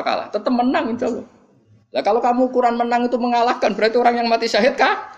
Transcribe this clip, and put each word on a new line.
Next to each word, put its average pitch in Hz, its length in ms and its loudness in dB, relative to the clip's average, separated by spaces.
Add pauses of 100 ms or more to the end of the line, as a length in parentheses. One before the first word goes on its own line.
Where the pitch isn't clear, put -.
kalah? 113 240 -2
Tetap 214 240 -2
menang, 247 400 0
insya 247 160 -4
Allah. - 160 -8 (640)
Lah, - 160 -2
kalau 226 160 2
kamu 254 260 2
ukuran 240 300 0
menang 240 320 0
itu 247 80 0
mengalahkan, 240 560 0
berarti 226 240 0
orang 240 240 2
yang 233 80 -2
mati 226 160 0
syahid 247 320 2
kah? 392 400 0